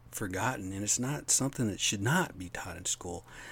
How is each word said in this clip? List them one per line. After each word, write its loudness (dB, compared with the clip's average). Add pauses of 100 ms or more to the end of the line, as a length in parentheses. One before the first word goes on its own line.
(100)
forgotten, -2
and -2
it's 2
not -2
something 4
that -2
should 2
not 4
be -8
taught -6
in -10
school. -4 (280)